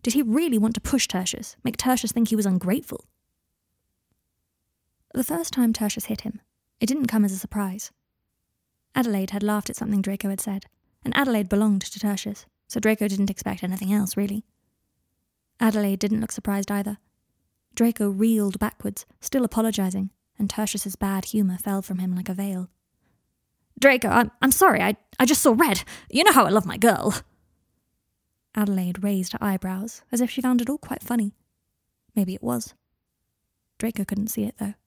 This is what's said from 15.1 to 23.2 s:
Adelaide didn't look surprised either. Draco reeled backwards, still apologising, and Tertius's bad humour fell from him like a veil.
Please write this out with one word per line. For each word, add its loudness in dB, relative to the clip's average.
Adelaide 2
didn't 0
look -6
surprised -4
either. -4
Draco 2
reeled 2
backwards, -6
still 0
apologising, 0
and -2
Tertius's -4
bad -2
humour 0
fell -2
from -6
him -2
like -4
a -4
veil. -6